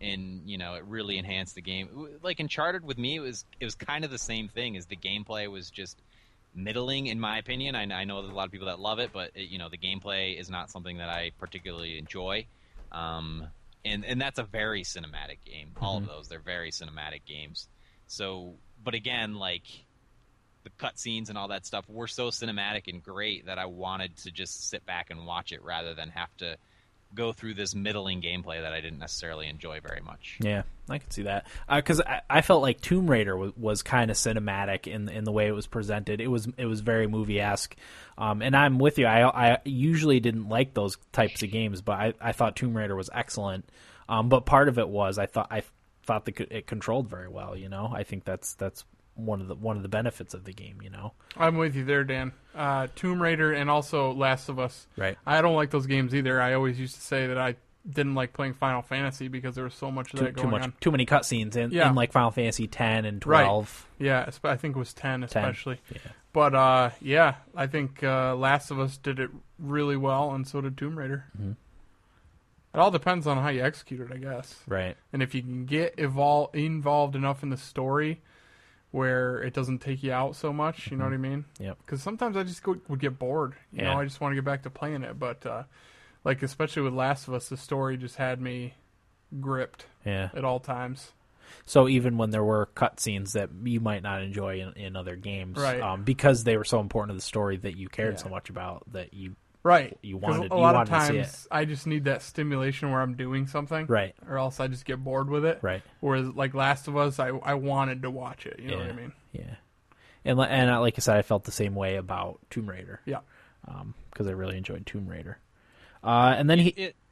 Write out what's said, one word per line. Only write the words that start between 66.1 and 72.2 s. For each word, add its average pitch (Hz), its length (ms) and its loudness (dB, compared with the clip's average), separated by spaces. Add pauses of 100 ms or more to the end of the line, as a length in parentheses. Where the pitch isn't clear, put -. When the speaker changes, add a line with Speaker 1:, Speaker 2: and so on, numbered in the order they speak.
Speaker 3:
But, 147 220 6
uh, 131 360 8 (100)
yeah, 143 340 8 (220)
I 143 100 0
think, 139 360 -2
uh, 131 340 4
Last 135 340 4
of 139 100 -2
Us 135 180 0
did 135 220 -4
it 131 100 -2 (280)
really 143 380 0
well, 135 360 2
and 131 140 -2
so 139 140 -4
did 135 180 -6
Tomb 151 200 -6
Raider. 135 280 -6 (100)
Speaker 2:
Mm-hmm. 101 160 -4 (1200)